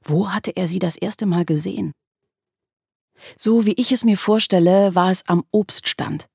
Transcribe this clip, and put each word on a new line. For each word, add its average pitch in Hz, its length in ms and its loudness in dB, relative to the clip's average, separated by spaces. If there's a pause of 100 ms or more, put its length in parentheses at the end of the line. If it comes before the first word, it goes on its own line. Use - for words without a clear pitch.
Wo 180 280 -2
hatte - 260 -6
er 185 100 -2
sie 180 120 -6
das 170 180 -4
erste - 280 -6
Mal 170 200 0
gesehen? 160 480 -4 (1400)
So 220 280 2
wie 214 80 2
ich - 180 -2
es 247 120 0
mir 214 140 4
vorstelle, 196 800 2
war 185 160 2
es 185 180 -2
am 175 220 2
Obststand. - 840 -4